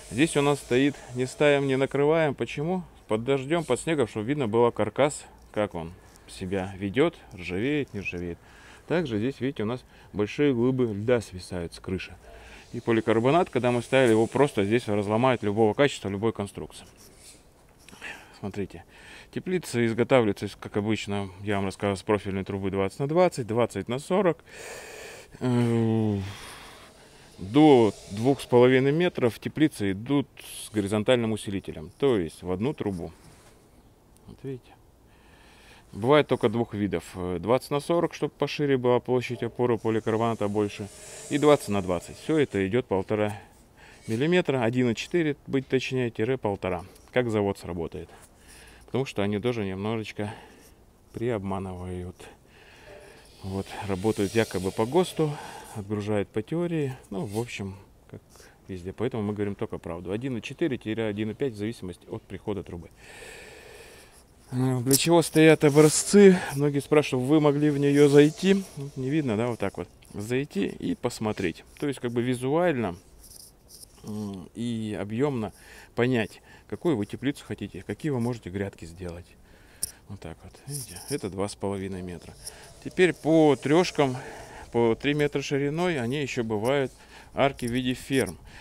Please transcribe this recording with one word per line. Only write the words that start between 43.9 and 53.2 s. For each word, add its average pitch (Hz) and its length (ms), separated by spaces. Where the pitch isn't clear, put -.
миллиметра, 139 560
один 120 280
и 110 40
четыре, 156 420
быть 131 200
точнее, 127 440
тире 113 280
полтора. 95 460
Как 123 200
завод 101 280
сработает. 85 500
Потому 127 180
что - 180
они 101 180
тоже 117 240
немножечко 104 680
приобманывают. 95 1040